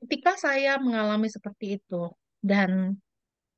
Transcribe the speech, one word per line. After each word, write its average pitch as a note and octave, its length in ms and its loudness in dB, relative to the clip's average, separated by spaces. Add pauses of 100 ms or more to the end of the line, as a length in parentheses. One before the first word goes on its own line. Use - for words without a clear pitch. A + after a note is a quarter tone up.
ketika F4 320 0
saya C#4 400 2
mengalami A3 480 0
seperti G#3 560 -6
itu, F3 320 -6 (260)
dan F#3+ 640 2 (560)